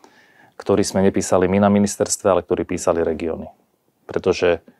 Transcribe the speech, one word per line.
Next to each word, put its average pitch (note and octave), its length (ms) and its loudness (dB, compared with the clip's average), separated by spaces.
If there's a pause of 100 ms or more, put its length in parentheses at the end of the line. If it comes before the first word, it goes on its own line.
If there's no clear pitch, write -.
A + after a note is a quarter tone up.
(600)
ktorý G2+ 240 0
sme - 160 -2
nepísali F#2+ 480 2
my G2 160 2
na G2+ 80 4
ministerstve, G2+ 640 0
ale F2 80 0
ktorý E2+ 240 -4
písali F2 320 -2
regióny. E2 480 -4 (640)
Pretože F2 480 0 (200)